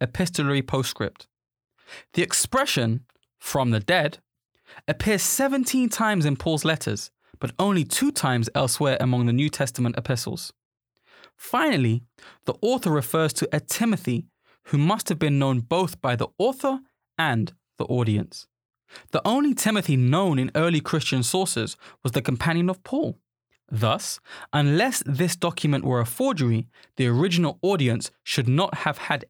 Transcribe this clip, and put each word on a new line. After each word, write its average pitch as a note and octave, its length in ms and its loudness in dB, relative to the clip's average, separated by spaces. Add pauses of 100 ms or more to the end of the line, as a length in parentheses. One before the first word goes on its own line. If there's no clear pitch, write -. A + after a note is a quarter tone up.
epistolary C#3+ 600 0
postscript. - 640 -4 (840)
The E3+ 100 0
expression, C#3 800 0 (360)
"from C3 320 0
the A2 100 2
dead," D#3 380 0 (720)
appears G3 340 0
seventeen C4 680 0
times G#3+ 360 0
in C#3 120 2
Paul's D#3+ 280 -2
letters, C#3+ 460 -2 (280)
but B2 200 -4
only F#3+ 240 2
two C#4 280 0
times B2 440 0
elsewhere C3+ 440 0
among B2 260 2
the A#2+ 160 2
New D3 80 0
Testament B2 480 -2
epistles. - 560 -6 (840)
Finally, D3 680 2 (420)
the - 160 -2
author A#3+ 280 2
refers D3+ 440 0
to - 220 -2
a D3 40 0
Timothy G3 680 -2 (420)
who D3+ 100 0
must F3 320 2
have D#3+ 100 -2
been C#3+ 180 2
known C3+ 220 2
both E3 420 0
by B2 140 0
the A#2 140 -2 (100)
author C4+ 400 0 (380)
and C#3 360 0 (240)
the - 80 -4
audience. A2 640 -2 (640)
The - 160 0
only C4+ 260 2
Timothy G3+ 440 0
known C#3+ 420 2
in B2+ 160 -2
early D#3+ 240 2
Christian C#3 420 0
sources D3 560 -2 (240)
was A#2+ 120 -2
the C#3+ 100 0
companion E3 460 0
of F#3 140 -6
Paul. - 360 -4 (500)
Thus, A2+ 500 -2 (320)
unless D3+ 540 2
this E3 300 -2
document D3 480 -2
were B2+ 160 0
a A#2 60 0 (140)
forgery, C3 500 0 (260)
the B2+ 120 0
original E3+ 540 2
audience C#3+ 480 0 (140)
should A#2+ 240 -2
not D3+ 260 2 (120)
have - 240 -4
had D3 200 -2